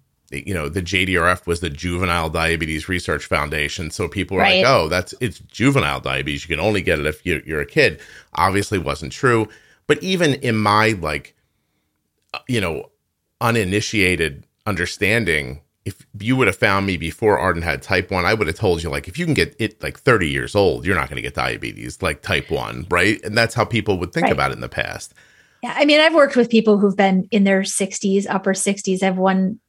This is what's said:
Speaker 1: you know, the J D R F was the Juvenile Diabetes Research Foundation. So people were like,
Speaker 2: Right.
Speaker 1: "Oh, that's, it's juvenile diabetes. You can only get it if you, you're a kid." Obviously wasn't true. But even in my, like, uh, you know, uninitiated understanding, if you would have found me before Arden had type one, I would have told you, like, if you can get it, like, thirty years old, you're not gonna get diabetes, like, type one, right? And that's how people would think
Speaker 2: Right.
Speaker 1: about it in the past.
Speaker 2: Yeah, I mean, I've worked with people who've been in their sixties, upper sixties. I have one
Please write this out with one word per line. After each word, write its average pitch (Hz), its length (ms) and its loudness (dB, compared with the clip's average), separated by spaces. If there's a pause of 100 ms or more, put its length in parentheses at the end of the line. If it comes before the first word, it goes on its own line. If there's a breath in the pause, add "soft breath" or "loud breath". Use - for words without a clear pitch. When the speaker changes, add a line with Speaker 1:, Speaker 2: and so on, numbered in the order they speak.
(320)
Speaker 1:
you 76 220 -8
know, 78 140 -4
the 92 140 -4
J 90 220 0
D 92 120 0
R 85 120 2
F 90 180 -2
was 85 140 -2
the 87 100 -4
Juvenile 85 600 -2
Diabetes 80 580 0
Research 87 380 -4
Foundation. 76 640 -4
So 90 180 -6
people 95 280 -4
were 92 60 2
like, 95 220 2
Speaker 2:
Right. - 20 -
Speaker 1:
"Oh, 110 220 4
that's, 90 320 -2
it's 113 200 -6
juvenile 104 600 0
diabetes. 67 480 -4
You 82 80 -4
can 76 80 -2
only 104 180 0
get 85 160 0
it 71 80 -2
if - 200 -4
you, 80 200 -2
you're 76 140 -4
a 69 60 -6
kid." 113 340 2 (340 loud breath)
Obviously 95 440 0
wasn't 71 340 -6
true. 113 360 2 (380 soft breath)
But 151 160 0
even 175 320 0
in 120 220 -2
my, 107 440 4
like, 78 360 -6 (960)
uh, - 60 -12 (100)
you 120 120 0
know, 82 300 -4 (500)
uninitiated 95 1040 0 (220)
understanding, 87 960 -2 (240)
if - 220 -12 (140)
you 120 160 0
would 127 100 2
have 92 100 0
found 98 300 2
me 95 100 0
before 82 420 0
Arden 85 240 0
had 76 200 -4
type 92 280 -2
one, 90 140 0
I 101 100 2
would 107 120 0
have 80 100 -4
told 87 260 0
you, 85 60 -6
like, 71 200 -6
if 92 100 -12
you 180 60 -4
can 160 100 0
get 82 240 0
it, - 240 -4
like, - 160 -8
thirty 98 320 2
years 67 240 -4
old, 82 320 2
you're 95 80 2
not 73 160 0
gonna 65 100 -8
get 62 140 -8
diabetes, 58 640 -6
like, 80 220 -4
type 78 280 -4
one, 64 380 -6
right? 92 360 2
And 104 120 -4
that's 117 180 2
how 113 100 2
people 104 340 0
would 87 140 -6
think 165 120 -2
Speaker 2:
Right. - 80 2
Speaker 1:
about 67 200 0
it - 20 -8
in - 60 -12
the 60 80 -8
past. - 440 -8 (500 soft breath)
Speaker 2:
Yeah, 240 140 -6
I 277 80 2
mean, 302 160 6
I've 320 140 4
worked 277 220 4
with 240 140 4
people 220 280 6
who've 196 180 2
been 190 340 4
in 202 140 4
their 196 200 4
sixties, 196 640 -2
upper 196 280 0
sixties. 190 480 -2
I 190 40 2
have 185 120 0
one 190 400 2 (100)